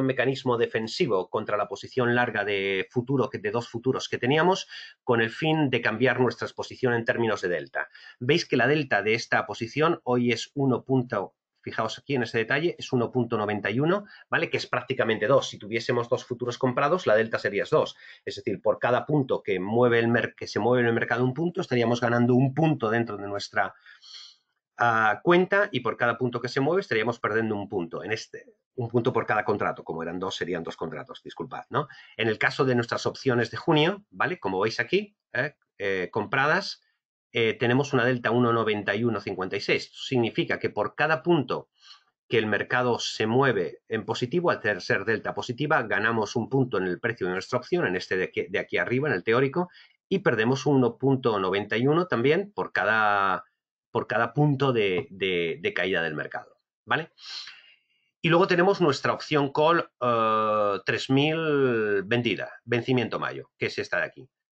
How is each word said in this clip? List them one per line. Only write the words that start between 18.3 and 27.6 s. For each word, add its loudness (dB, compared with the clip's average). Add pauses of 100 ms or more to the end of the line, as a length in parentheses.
decir, -6
por 2
cada 0
punto 2
que -2
mueve 4
el 4
mer-, 0
que -12
se -4
mueve 4
en 4
el 2
mercado 0
un 0
punto, -2
estaríamos 0
ganando 4
un 4
punto 2
dentro -2
de -8
nuestra, -4 (1040)
ah, 2
cuenta, 4
y -2
por -4
cada 0
punto -2
que -6
se -2
mueve 2
estaríamos -2
perdiendo 0
un -8